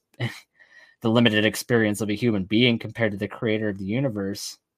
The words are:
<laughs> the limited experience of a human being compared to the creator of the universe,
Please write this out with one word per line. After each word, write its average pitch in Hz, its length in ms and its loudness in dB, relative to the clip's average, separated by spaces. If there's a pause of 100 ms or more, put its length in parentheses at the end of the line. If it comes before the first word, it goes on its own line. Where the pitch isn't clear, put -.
(460)
<laughs> - 560 -20
the 113 100 2
limited 110 340 6
experience 107 560 0
of 104 80 -2
a 104 60 -2
human 104 300 0
being 117 340 2
compared 110 320 -4
to 101 60 -8
the 101 100 -4
creator 110 420 -2
of 98 80 -6
the 98 80 -10
universe, 104 720 -6 (200)